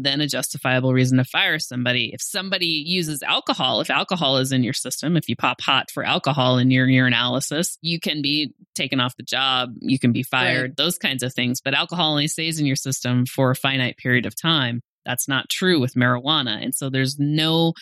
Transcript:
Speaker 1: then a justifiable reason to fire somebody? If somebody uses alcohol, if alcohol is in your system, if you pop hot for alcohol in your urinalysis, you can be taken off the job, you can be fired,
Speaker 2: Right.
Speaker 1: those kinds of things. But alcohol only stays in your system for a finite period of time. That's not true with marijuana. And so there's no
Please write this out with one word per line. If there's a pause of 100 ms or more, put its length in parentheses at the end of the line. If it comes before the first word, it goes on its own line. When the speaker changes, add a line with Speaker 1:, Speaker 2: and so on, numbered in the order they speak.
Speaker 1:
then
a
justifiable
reason
to
fire
somebody?
If
somebody
uses
alcohol,
if
alcohol
is
in
your
system,
if
you
pop
hot
for
alcohol
in
your
urinalysis,
you
can
be (220)
taken
off
the
job,
you
can
be
fired,
Speaker 2:
Right.
Speaker 1:
those
kinds
of
things.
But
alcohol
only
stays
in
your
system
for
a
finite
period
of
time. (240)
That's
not
true
with
marijuana.
And
so
there's
no